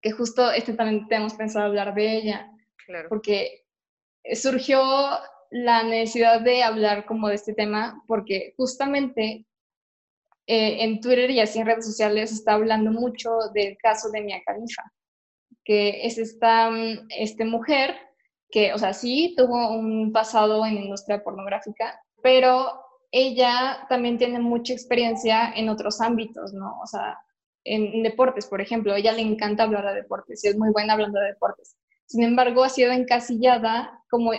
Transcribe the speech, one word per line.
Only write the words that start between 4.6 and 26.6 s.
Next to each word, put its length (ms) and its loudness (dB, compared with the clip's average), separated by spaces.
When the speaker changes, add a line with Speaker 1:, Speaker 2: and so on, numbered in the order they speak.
Speaker 1:
la 320 2
necesidad 580 2
de 220 4
hablar 420 2
como 220 -4
de 80 0
este 180 -8
tema, 540 -4
porque 500 -4
justamente, 880 -2
eh, 360 2
en 180 -2
Twitter 300 2
y 100 2
así 180 0
en 80 -2
redes 180 0
sociales 440 -2
se 80 -8
está 160 2
hablando 380 2
mucho 380 -4
del 240 -2
caso 320 0
de 120 -6
Mia 240 -10
Khalifa, 380 -8
que 400 0
es 120 -4
esta, 540 2
mm, 380 -6
este, 360 -6
mujer 500 0
que, 240 2
o 40 -4
sea, 160 -2
sí 440 0
tuvo 340 0
un 420 -4
pasado 520 2
en 100 -4
la 60 -6
industria 420 -6
pornográfica, 760 -8
pero 600 4
ella 760 2
también 280 0
tiene 220 0
mucha 340 -2
experiencia 840 0
en 140 -2
otros 320 -4
ámbitos, 500 -4
¿no? 300 -12